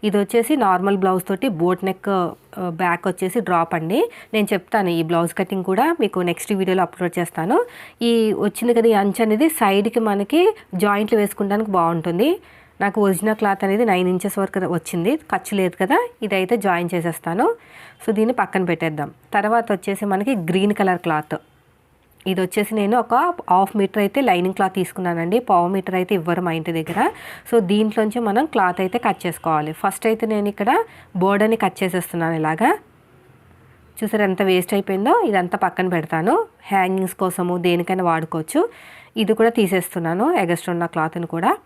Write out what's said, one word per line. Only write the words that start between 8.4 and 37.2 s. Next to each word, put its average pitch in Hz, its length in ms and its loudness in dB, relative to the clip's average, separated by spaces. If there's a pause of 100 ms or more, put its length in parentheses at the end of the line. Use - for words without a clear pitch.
వచ్చింది 226 320 0
కదా, 233 140 6
ఈ - 100 4
అంచు 202 240 0
అనేది 220 220 2 (140)
సైడ్కి 208 480 2
మనకి 202 320 2 (420)
జాయింట్లు 208 380 2
వేసుకోవడానికి 208 560 -2
బాగుంటుంది. 170 520 2 (540)
నాకు 202 200 0
ఒరిజినల్ 202 380 0
క్లాత్ 196 240 0
అనేది 202 260 2
నైన్ 180 220 2
ఇంచెస్ 190 300 -4
వరకు 190 220 -4 (120)
వచ్చింది, 175 340 -2 (220)
ఖర్చు - 260 -4
లేదు 180 220 0
కదా. 220 140 2 (300)
ఇదైతే 190 280 0 (120)
జాయిన్ 175 280 0
చేసేస్తాను. 170 500 -2 (580)
So, - 60 -6 (100)
దీన్ని 226 240 2
పక్కన 190 300 -2
పెట్టేద్దాం. 156 360 -4 (280)
తర్వాత 220 300 0 (100)
వచ్చేసి 196 280 -6 (100)
మనకి 208 180 -2 (160)
గ్రీన్ 190 320 2
కలర్ 185 260 2
క్లాత్. 151 320 -2 (920)
ఇది 185 140 -2
వచ్చేసి 208 340 -2
నేను 208 240 0
ఒక 226 120 -2 (360)
హాఫ్ 190 300 4
మీటర్ 196 240 0
అయితే 202 140 -2 (100)
లైనింగ్ 185 300 0
క్లాత్ 190 200 0
తీసుకున్నానండి. 175 600 -2 (120)
పావు 175 240 4
మీటర్ 185 240 -2
అయితే 180 200 -2
ఇవ్వరు 170 280 -2
మా 165 120 -2
ఇంటి 165 200 -6
దగ్గర. 170 220 -4 (500)
So, - 40 -2 (160)
దీంట్లోంచి 214 480 0 (100)
మనం 220 160 2 (100)
క్లాత్ 180 300 2
అయితే 185 220 -4
కట్ 196 180 -2
చేసుకోవాలి. 156 480 -2 (100)
ఫస్ట్ 196 280 -2
అయితే 220 240 -2
నేను 208 180 -2
ఇక్కడ 202 180 -2 (520)
బోర్డర్ని 208 420 2
కట్ 185 180 -2
చేసేస్తున్నాను 170 580 -2
ఇలాగా. 160 300 2 (1300)
చూసారా 208 300 0
ఎంత 185 200 0
వేస్ట్ 180 280 2
అయిపోయిందో? 202 360 0 (160)
ఇదంతా 185 360 0
పక్కన 185 300 -2
పెడతాను. 165 380 0 (380)
హ్యాంగింగ్స్ 190 520 0